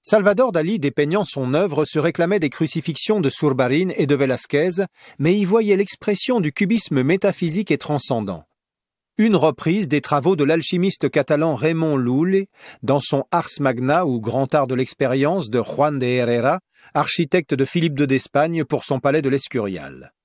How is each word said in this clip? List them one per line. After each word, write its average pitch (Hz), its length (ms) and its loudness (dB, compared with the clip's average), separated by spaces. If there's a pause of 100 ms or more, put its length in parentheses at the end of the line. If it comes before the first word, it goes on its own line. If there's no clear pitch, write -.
Salvador 208 440 4
Dali, 170 260 0
dépeignant 151 460 0
son 131 280 -4
œuvre, 156 320 0
se - 140 -4
réclamait 170 400 0
des 156 100 0
crucifixions 165 720 -2
de 143 100 0
Zurbarán 139 680 0
et 156 100 0
de 143 80 2
Velázquez, 143 720 0 (340)
mais 165 180 2
y 208 80 2
voyait 208 300 2
l'expression 208 640 -2
du 151 140 0
cubisme 185 500 0
métaphysique 180 720 0
et 139 40 2
transcendant. 107 680 -4 (720)
Une 214 160 4
reprise 160 540 2
des 143 120 2
travaux 151 360 0
de 147 80 2
l'alchimiste 170 680 0
catalan 151 460 0
Raymond 160 400 0
Lulle 160 500 0 (380)
dans 135 160 2
son - 320 -2
Ars 170 260 -2
Magna 139 480 0
ou 123 140 -2
Grand 120 340 -2
Art 139 140 2
de 127 80 -2
l'expérience 135 760 0
de 120 100 2
Juan 143 380 0
de 127 80 -2
Herrera, 123 540 0 (340)
architecte 156 600 0
de 135 100 2
Philippe 160 300 0
deux 143 120 2
d'Espagne 147 580 0
pour 135 200 -4
son 131 160 -2
palais 143 220 2
de 135 60 -2
l'Escurial. 90 840 -6 (120)